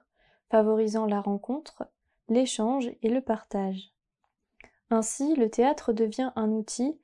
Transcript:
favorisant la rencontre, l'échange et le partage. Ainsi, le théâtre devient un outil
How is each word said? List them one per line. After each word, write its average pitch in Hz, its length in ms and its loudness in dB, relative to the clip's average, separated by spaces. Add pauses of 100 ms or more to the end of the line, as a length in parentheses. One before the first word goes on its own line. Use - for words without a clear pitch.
(500)
favorisant 220 560 2
la 202 140 0
rencontre, 202 640 -6 (440)
l'échange 240 640 0 (100)
et 220 60 2
le 254 140 2
partage. 196 720 -4 (960)
Ainsi, 233 440 0
le 233 140 4
théâtre 247 440 2
devient 226 440 -2
un 220 140 0
outil 233 540 -2